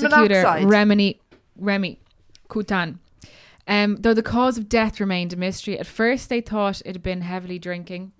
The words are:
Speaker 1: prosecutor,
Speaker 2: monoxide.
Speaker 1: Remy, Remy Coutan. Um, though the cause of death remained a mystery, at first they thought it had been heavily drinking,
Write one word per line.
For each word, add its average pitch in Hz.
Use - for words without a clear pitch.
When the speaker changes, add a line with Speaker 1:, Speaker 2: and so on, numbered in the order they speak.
Speaker 1:
prosecutor, 294
Speaker 2:
monoxide. 190
Speaker 1:
Remy, 208
Remy 196
Coutan. 180
Um, 208
though 226
the 226
cause 247
of 208
death 220
remained 180
a 175
mystery, 185
at -
first 240
they 240
thought 202
it 190
had 175
been 185
heavily 180
drinking, 180